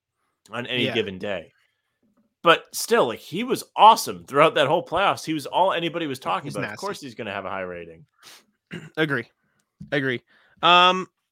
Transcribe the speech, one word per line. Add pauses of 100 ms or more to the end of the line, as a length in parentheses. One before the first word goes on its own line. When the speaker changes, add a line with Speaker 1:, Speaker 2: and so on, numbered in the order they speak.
(500)
Speaker 1:
on
any
Speaker 2:
Yeah.
Speaker 1:
given
day. (920)
But (100)
still,
like,
he
was (120)
awesome
throughout
that
whole
playoffs.
He
was
all
anybody
was
talking
Speaker 2:
He's
Speaker 1:
about.
Of
Speaker 2:
nasty.
Speaker 1:
course
he's
gonna
have
a
high
rating. (640)
Speaker 2:
<clears throat>
Agree. (680)
Agree. (400)
Um, (240)